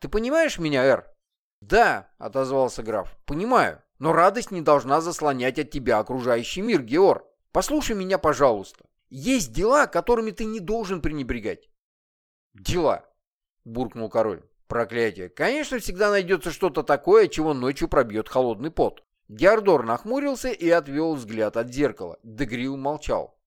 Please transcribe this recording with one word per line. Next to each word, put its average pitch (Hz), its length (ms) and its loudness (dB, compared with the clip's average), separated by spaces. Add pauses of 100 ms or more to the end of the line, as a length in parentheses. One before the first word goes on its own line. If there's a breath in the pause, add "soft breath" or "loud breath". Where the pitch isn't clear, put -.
Ты 143 80 -12
понимаешь 254 500 -2
меня, 147 260 0
Эр?» 131 260 2 (520)
«Да», — 156 560 2
отозвался 127 640 -2
граф, — 107 340 -6 (100)
«понимаю. 170 560 0 (160)
Но 151 140 0
радость 196 380 4
не 185 100 -6
должна 143 400 4
заслонять 143 580 -2
от 147 120 -4
тебя 120 280 0
окружающий 120 640 -2
мир, 202 220 0
Геор. 151 440 4 (260)
Послушай 240 440 -2
меня, 190 220 -2
пожалуйста. 127 680 0 (320)
Есть 165 360 -2
дела, 233 340 2
которыми 226 460 0
ты 220 120 -8
не 220 140 -6
должен 196 420 -6
пренебрегать». 123 680 -6 (840)
«Дела», 135 560 -2 (560)
буркнул 113 440 -8
король. 110 340 0 (240)
«Проклятие. 113 640 -2
Конечно, 262 500 -4
всегда 202 320 -2
найдется 190 400 0
что-то 160 320 -2
такое, 175 460 4
чего 156 260 -2
ночью 135 320 -2
пробьет 110 420 0
холодный 127 440 0
пот». - 320 -2 (240)
Геордор 170 560 4
нахмурился 254 640 -4
и 170 200 -4
отвел 160 460 0
взгляд 110 420 -4
от 117 120 -2
зеркала. 123 560 -4
Де 113 200 -8
Грил 127 320 -6
молчал. 135 720 -6